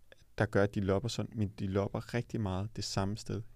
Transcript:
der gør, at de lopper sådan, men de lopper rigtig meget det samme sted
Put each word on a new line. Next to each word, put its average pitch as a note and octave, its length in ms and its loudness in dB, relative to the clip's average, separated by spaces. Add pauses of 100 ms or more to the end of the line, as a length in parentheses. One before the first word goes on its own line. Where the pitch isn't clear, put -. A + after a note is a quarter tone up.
(380)
der A2 80 4
gør, G2+ 180 6
at G#2 120 2
de G#2+ 60 2
lopper G2 280 4
sådan, A2 260 -4
men G#2+ 120 2 (120)
de G#2 80 -2
lopper G2+ 460 0
rigtig A#2 280 -2
meget F#2+ 340 -2
det G2 80 -4
samme G2 340 -2
sted G2+ 240 -4 (140)